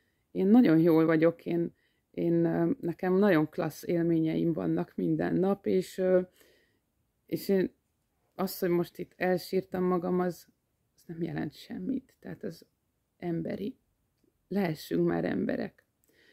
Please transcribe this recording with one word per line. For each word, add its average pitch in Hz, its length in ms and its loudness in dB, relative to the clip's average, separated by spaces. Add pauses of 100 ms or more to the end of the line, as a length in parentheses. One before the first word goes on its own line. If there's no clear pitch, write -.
(320)
én 185 160 0
nagyon 202 320 8
jól 160 260 6
vagyok, 165 400 2
én, 170 280 -2 (380)
én, 170 340 0
ö, 165 240 0 (100)
nekem 175 340 -4
nagyon 185 360 4
klassz 165 340 -8
élményeim 165 720 0
vannak 170 420 -4
minden 170 400 -2
nap, 190 300 0
és, 190 320 -2
ö, 185 240 2 (1040)
és - 240 -8
én 190 240 0 (640)
az, 190 240 -6
hogy 185 100 -2
most 175 280 -2
itt - 200 -14
elsírtam 185 640 -2
magam, 180 360 0
az, 180 280 -4 (480)
az - 100 -20
nem 165 160 -10
jelent 156 320 -6
semmit. - 640 -10
Tehát - 240 -16
az - 220 -12 (520)
emberi. 170 580 -8 (720)
Lehessünk 170 600 -2
már 170 180 0
emberek. - 580 -4 (500)